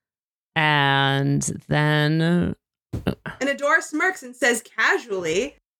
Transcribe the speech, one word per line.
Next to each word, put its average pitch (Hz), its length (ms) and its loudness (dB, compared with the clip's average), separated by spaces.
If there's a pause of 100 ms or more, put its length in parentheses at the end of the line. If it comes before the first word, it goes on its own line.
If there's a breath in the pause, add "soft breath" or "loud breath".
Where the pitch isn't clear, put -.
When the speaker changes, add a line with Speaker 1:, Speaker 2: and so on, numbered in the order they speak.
(560)
Speaker 1:
And 139 880 2 (260)
then 151 880 2 (380)
Speaker 2:
And - 560 -6
Adora 285 320 0
smirks 339 420 -2
and 247 120 -16
says 240 280 0
casually 226 920 -2 (240)